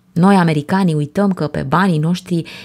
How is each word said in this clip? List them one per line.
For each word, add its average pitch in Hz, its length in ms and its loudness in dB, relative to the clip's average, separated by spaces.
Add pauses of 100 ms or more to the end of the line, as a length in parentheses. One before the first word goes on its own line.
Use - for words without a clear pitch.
(120)
Noi, 185 240 4
americanii, 170 580 2
uităm 151 400 0
că 160 140 -4
pe 147 160 -6
banii 165 340 0
noștri 170 460 -2 (220)